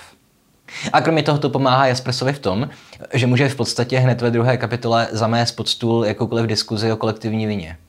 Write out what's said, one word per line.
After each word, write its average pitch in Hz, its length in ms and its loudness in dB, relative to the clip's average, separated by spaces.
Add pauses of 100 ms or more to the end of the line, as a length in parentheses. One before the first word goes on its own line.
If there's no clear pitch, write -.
(920)
A 151 80 6
kromě 160 220 2
toho 147 140 2
to 139 120 0
pomáhá 131 380 4
Jaspersovi 127 460 -2
v 143 60 -8
tom, 107 300 -2 (440)
že 117 140 2
může 127 220 4
v 131 60 -6
podstatě 123 440 -2
hned 123 220 2
ve 120 100 2
druhé 120 260 2
kapitole 117 540 0
zamést 113 440 0
pod 110 140 -6
stůl 117 360 0
jakoukoliv 113 400 0
diskuzi 110 460 -2
o 110 60 -2
kolektivní 110 480 -4
vině. 90 320 -6 (120)